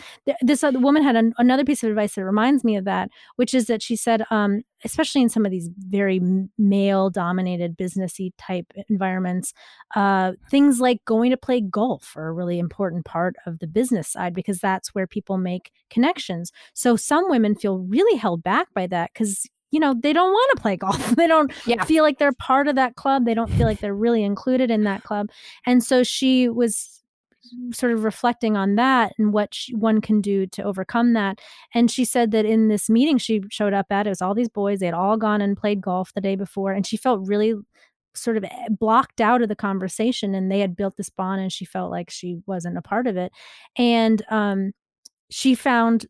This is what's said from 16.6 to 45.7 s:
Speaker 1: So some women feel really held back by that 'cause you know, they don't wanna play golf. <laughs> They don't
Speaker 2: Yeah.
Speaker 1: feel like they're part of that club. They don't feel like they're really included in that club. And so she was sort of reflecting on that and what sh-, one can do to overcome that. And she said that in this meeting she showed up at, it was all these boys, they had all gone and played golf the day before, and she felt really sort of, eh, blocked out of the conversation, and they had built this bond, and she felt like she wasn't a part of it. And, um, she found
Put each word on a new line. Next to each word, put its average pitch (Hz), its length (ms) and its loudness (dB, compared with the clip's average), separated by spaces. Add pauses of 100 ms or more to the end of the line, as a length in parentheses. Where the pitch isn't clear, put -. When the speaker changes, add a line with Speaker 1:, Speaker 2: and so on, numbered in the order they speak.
Speaker 1:
So 247 200 2
some 320 340 0
women 220 260 2
feel 196 240 -2
really 277 380 2
held 180 260 -2
back 247 320 0
by 185 120 -2
that 175 280 -4
'cause 202 320 -4 (280)
you 311 60 4
know, 277 120 4
they 269 200 0
don't 359 180 4
wanna 494 300 2
play 196 160 -2
golf. 196 200 -2 (180)
<laughs> - 60 2
They 339 60 6
don't 311 240 4 (160)
Speaker 2:
Yeah. 226 160 0
Speaker 1:
feel 311 220 4
like 302 120 2
they're 285 140 2 (200)
part 277 180 4
of 277 60 0
that 254 200 0
club. 269 300 0
They 233 80 2
don't 226 180 -2
feel 240 160 4
like 214 140 -2
they're 202 120 -4 (120)
really 233 180 2
included 247 480 0
in 214 140 2
that 196 180 -4
club. 208 260 -6 (360)
And 247 180 4
so 254 200 4
she 254 440 2
was 233 560 -2 (680)
sort 240 200 -2
of 226 140 0
reflecting 220 520 0
on 202 180 2
that 240 420 2
and 214 160 2
what 208 200 -2
sh-, - 200 -12
one 220 280 2
can 214 200 2
do 196 260 0
to 196 160 -10
overcome 208 500 0
that. 202 260 0 (340)
And 233 180 4
she 254 140 0
said 233 260 0
that 214 140 2
in 220 240 4
this 208 200 0
meeting 254 300 4
she 214 220 -2 (100)
showed 202 220 -2
up 196 180 -2
at, 202 160 0
it - 20 -2
was 190 120 -4
all 185 120 -2
these 226 160 0
boys, 202 300 -2
they 185 80 -2
had 165 80 -4
all 196 220 0
gone 208 240 0
and 202 160 0
played 208 240 -2
golf 185 320 -4
the 202 80 -6
day 196 140 -2
before, 196 360 -6
and 196 160 -4
she 220 100 -6
felt 202 300 -2
really 208 260 0 (640)
sort 226 220 -4
of, 196 80 -4
eh, - 260 -12
blocked 220 500 0
out 233 200 4
of 226 80 0
the 208 60 -4
conversation, 196 800 -4
and 190 180 -2
they 196 100 0
had 185 140 -2
built 196 220 -4
this 202 120 -10
bond, 190 320 -4
and 190 100 -4
she - 140 -10
felt 185 260 -8
like 175 180 -8
she 180 280 -10 (100)
wasn't 175 300 -6
a 175 40 -8
part 240 260 -4
of 196 100 -2
it. 180 140 -4 (460)
And, 226 540 2
um, 202 400 -2 (580)
she - 260 2
found 233 540 2